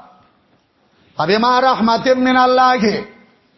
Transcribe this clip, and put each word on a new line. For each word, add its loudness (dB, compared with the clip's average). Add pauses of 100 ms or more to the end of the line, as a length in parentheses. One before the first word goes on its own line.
(1160)
فبما 0
رحمت 0
من 0
الله، 0 (520)